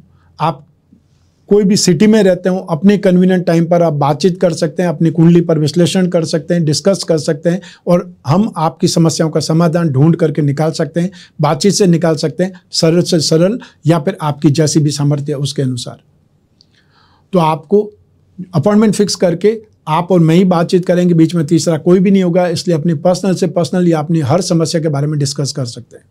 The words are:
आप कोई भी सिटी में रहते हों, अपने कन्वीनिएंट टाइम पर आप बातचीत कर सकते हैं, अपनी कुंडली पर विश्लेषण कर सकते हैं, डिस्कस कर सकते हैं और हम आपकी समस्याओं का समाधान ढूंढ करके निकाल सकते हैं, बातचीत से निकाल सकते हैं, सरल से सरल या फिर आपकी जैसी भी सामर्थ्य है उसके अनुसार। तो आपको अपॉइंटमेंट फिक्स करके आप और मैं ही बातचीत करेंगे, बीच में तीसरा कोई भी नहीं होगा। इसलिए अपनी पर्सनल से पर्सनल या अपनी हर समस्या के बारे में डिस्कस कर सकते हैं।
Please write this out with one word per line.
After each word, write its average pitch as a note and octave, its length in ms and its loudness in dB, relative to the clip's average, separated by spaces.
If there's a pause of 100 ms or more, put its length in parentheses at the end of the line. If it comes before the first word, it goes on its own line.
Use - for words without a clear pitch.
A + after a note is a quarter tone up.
(400)
आप D3+ 280 -6 (800)
कोई G#3 160 4
भी G3+ 120 2
सिटी F#3 320 2
में G#3+ 160 4
रहते F#3 260 0
हों, F#3 200 -2
अपने F#3+ 280 2
कन्वीनिएंट F#3 480 2
टाइम E3+ 200 0
पर E3+ 160 0
आप E3 120 0
बातचीत D3 480 -2
कर F3 120 0
सकते E3 300 -4
हैं, F3 60 0
अपनी D#3+ 220 -2
कुंडली E3+ 300 4
पर E3+ 180 0
विश्लेषण E3 480 0
कर F3 160 -2
सकते D#3+ 300 -4
हैं, F3 120 0
डिस्कस F3+ 380 0
कर E3 140 0
सकते D#3 320 -4
हैं F#3 120 -2 (260)
और F3+ 260 -2 (140)
हम G3 300 0
आपकी E3 300 -2
समस्याओं E3 420 0
का D3+ 100 -2
समाधान E3 500 0
ढूंढ D3 260 2
करके E3 260 -2
निकाल D3+ 300 -2
सकते D#3+ 280 -6
हैं, F3 120 -4 (300)
बातचीत D#3 320 0
से G#3 140 2
निकाल E3 280 2
सकते D#3+ 280 -4
हैं, F#3 180 -8 (100)
सरल E3+ 300 2
से F3 180 -2
सरल E3+ 400 0 (280)
या E3 120 2
फिर F#3+ 220 -6
आपकी D3+ 280 0
जैसी D3+ 300 2
भी D3 120 0
सामर्थ्य C#3+ 400 -2
है C#3+ 60 -6
उसके C#3 240 -6
अनुसार। B2+ 360 -8 (1400)
तो F#3 60 0
आपको D#3+ 520 0 (640)
अपॉइंटमेंट G#3 400 2
फिक्स G#3 220 -2
करके G3 640 -2 (120)
आप E3+ 220 -2
और F3+ 80 4
मैं D#3+ 160 4
ही F#3 80 6
बातचीत F3 420 0
करेंगे, F3+ 280 2
बीच D#3+ 220 2
में E3 100 0
तीसरा D#3+ 320 0
कोई F3+ 220 2
भी G3 120 2
नहीं G3 120 2
होगा। F3+ 240 0
इसलिए E3+ 300 -2
अपनी E3 160 -2
पर्सनल F3+ 420 -2
से G3 120 -2
पर्सनल F3+ 400 -2
या E3 120 2
अपनी D#3+ 200 -2
हर D3+ 220 0
समस्या E3 400 -2
के D#3+ 60 -4
बारे C#3+ 200 -2
में D#3 120 -4
डिस्कस C#3 320 -4
कर C3+ 140 -8
सकते A#2+ 320 -16
हैं। - 140 -20